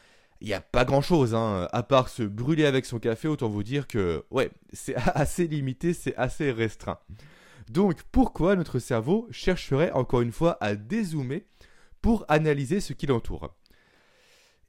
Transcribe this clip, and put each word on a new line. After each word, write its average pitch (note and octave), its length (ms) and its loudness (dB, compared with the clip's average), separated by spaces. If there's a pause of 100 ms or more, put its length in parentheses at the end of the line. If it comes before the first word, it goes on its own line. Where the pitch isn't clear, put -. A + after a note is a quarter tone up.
(400)
il G2+ 60 -12
n'y G#2 80 -2
a F2+ 60 -4
pas B2 240 2
grand-chose, C3+ 500 2
hein. G#2 380 0
À - 100 -2
part C3 260 4
se - 140 -6
brûler B2+ 440 0
avec C3 200 2
son A#2 140 -8
café, A2+ 260 -2
autant C#3 220 -2
vous G#2 160 -2
dire C3 240 -4
que, F2 420 -2
ouais, C3 220 -2 (200)
c'est - 220 -10
<laughs> B2 200 0
assez D#3 340 0
limité, D3 440 -2
c'est - 220 -4
assez C3 380 -2
restreint. » A2 480 -4 (680)
Donc, F3 440 2
pourquoi - 420 4
notre E3+ 240 -2
cerveau C#3 540 0
chercherait E3 580 0
encore B2+ 300 0
une A#2+ 100 0
fois E3 320 0
à G#2 140 -2
dézoomer D#3 680 -6 (540)
pour G#3+ 280 2
analyser D3+ 500 2
ce - 140 -6
qui - 160 -6
l'entoure ? F#2 480 -2 (1120)